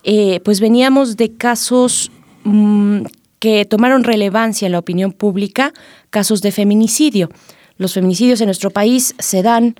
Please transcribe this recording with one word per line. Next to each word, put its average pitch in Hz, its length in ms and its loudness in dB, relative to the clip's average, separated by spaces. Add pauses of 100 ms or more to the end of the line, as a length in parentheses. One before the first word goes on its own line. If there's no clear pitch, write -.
eh, 196 420 0
pues 202 160 2
veníamos 247 560 2
de 226 180 -2
casos, 240 760 -2 (320)
mm, 208 600 2 (360)
que 214 260 0
tomaron 247 380 2
relevancia 214 640 -2
en 180 60 -2
la 175 80 -2
opinión 180 320 -4
pública, 208 600 -4 (380)
casos 208 320 -2
de 202 80 -2
feminicidio. 214 800 0 (460)
Los 185 180 -6
feminicidios 190 460 0
en 226 60 0
nuestro 190 240 -4
país 233 500 -2
se 185 240 -2
dan 233 360 0